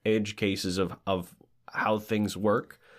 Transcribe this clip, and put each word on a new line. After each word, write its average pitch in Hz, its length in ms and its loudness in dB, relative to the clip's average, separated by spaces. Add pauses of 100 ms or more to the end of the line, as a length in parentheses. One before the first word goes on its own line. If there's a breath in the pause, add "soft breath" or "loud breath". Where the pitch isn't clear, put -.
edge 107 300 2
cases 95 420 0
of, 92 160 0 (140)
of 92 260 -2 (380)
how - 260 0
things 107 380 -2
work. 104 460 -2 (180 soft breath)